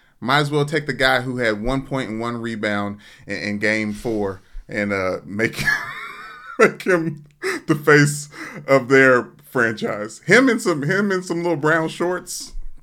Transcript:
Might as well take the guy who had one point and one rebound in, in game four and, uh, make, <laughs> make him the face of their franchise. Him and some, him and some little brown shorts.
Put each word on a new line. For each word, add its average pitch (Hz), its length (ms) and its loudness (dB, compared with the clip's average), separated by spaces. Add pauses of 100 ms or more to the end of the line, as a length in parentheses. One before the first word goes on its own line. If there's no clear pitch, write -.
(200)
Might 135 200 2
as 143 120 0
well 147 140 2
take 147 200 -2
the 143 60 -6
guy 131 300 2
who 123 160 -6
had 110 260 0
one 135 220 -2
point 131 240 -6
and 110 100 -6
one 117 220 -6
rebound 104 560 -4 (280)
in, 98 120 -8
in 104 220 -4
game 107 340 0
four 104 480 -4 (260)
and, 104 240 -2
uh, 92 320 -2
make, 101 400 -2 (480)
<laughs> - 480 -18
make - 220 4
him 165 420 0 (440)
the 160 80 2
face 147 520 4 (400)
of 131 220 4
their 131 400 8 (180)
franchise. 110 720 -2
Him 247 300 6
and 240 120 0
some, 151 220 -2
him 196 280 0
and 185 140 -2
some 170 180 -4
little 170 140 0
brown 156 320 2
shorts. - 640 -6 (300)